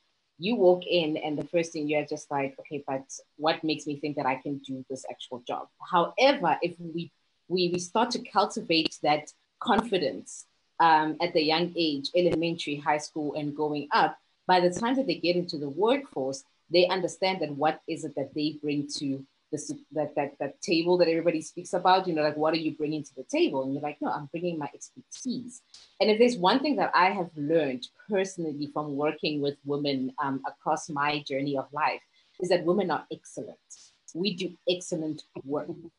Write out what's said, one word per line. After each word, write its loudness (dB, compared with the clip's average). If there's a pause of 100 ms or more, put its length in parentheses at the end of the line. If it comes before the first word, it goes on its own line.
(400)
you -2
walk 6
in 2
and -4
the -4
first 0
thing -4
you're 0
just -8
like, -4
"Okay, -10
but -4 (320)
what 0
makes -2
me -6
think -6
that -2
I 0
can -6
do -10
this -10
actual -14
job?" -6 (120)
However, 2
if -2
we, -8 (360)
we, 2
we 0
start 0
to -2
cultivate 0
that 2 (280)
confidence, 0 (320)
um, 6
at -2
the 4
young 2
age, 0
elementary, 0
high 0
school, -6
and -4
going -2
up, 2 (300)
by 6
the 6
time 0
that 2
they 0
get 0
into -2
the -4
workforce, -2 (280)
they 6
understand -2
that -4
what 0
is -6
it -8
that -6
they -2
bring -2 (100)
to -6 (260)
the -4
s-, -8 (200)
that, -4
that, -4
that -6
table 2
that 6
everybody 2
speaks -12
about, 4
you 0
know, 2
like, 2
"What 2
are 2
you -2
bringing -4
to -20
the -12
table?" 0
And -4
you're -4
like, -6
"No, -2
I'm -4
bringing -4
my -6
expertise." -12 (400)
And 4
if 6
there's 6
one 4
thing 0
that 2
I 6
have -4
learned 0 (220)
personally -2
from -4
working 0
with 0
women, -2
um, -2
across -4
my 0
journey -2
of -6
life, -2 (400)
is -2
that 2
women 2
are -2
excellent. -12 (560)
We -2
do -8 (120)
excellent -2 (200)
work, -6 (300)